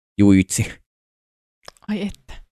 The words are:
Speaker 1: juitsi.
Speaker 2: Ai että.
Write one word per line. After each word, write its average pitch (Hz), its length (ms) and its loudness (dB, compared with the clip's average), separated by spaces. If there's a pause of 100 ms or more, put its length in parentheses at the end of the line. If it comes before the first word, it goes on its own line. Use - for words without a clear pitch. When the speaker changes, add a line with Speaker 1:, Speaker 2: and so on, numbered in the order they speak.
(180)
Speaker 1:
juitsi. 98 540 2 (1160)
Speaker 2:
Ai 208 140 -6
että. - 320 -12 (180)